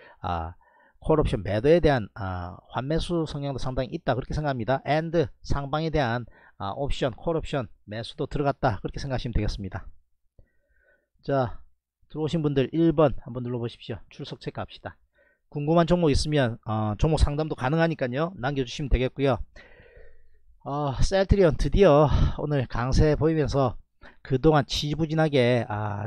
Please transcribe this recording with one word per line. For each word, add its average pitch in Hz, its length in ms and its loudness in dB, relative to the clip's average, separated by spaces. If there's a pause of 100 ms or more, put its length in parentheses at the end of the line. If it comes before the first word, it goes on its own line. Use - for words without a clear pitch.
(200)
아, 85 340 -6 (460)
콜 156 200 2
옵션 127 220 -2
매도에 113 380 2
대한, 139 340 2
아, 90 420 -8 (140)
환매수 160 580 -2
성향도 143 300 -8
상당히 131 340 -4
있다. 151 220 -2
그렇게 113 180 -6
생각합니다. 135 540 -2
and 156 400 0 (160)
상방에 147 480 -2
대한, 123 340 0 (320)
아, 98 200 -6
옵션, 135 360 -2
콜 165 240 -4
옵션 139 320 -4 (160)
매수도 117 420 -10
들어갔다. 139 540 -2
그렇게 - 200 -8
생각하시면 131 340 -6
되겠습니다. 98 520 -4 (1400)
자, 135 360 -2 (500)
들어오신 156 320 -4
분들 139 300 0
일 165 200 4
번 147 300 4
한번 123 200 -10
눌러보십시오. 120 560 -8 (100)
출석 - 320 -14
체크합시다. - 560 -12 (520)
궁금한 160 380 2
종목 170 240 4
있으면, 135 540 2
어, 110 320 -2
종목 151 220 2
상담도 151 380 0
가능하니까요. 156 800 -2
남겨주시면 135 520 -4
되겠고요. 127 500 2 (1300)
어, 139 280 -4
셀트리온 190 640 4
드디어 151 500 6 (300)
오늘 147 280 -2
강세 139 500 2
보이면서 139 600 0 (460)
그동안 143 420 4
지지부진하게, 147 1040 0
아, 104 380 -4